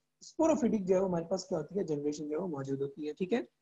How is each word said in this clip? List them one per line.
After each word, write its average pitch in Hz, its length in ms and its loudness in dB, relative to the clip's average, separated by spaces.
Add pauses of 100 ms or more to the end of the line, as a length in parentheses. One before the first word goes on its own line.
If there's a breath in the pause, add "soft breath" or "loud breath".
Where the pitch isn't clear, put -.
(240)
sporophytic 233 560 2
जो 185 140 4
है 185 100 4
हमारे 170 200 0
पास 185 200 -4
क्या 175 140 -2
होती 156 200 -4
है, 190 60 0
जनरेशन 151 400 -2
जो 147 60 -6
है 151 60 -4
वो 185 120 -4
मौजूद 135 340 -4
होती 147 240 -6
है, 151 60 -6
ठीक 185 200 -2
है। 262 160 0 (140)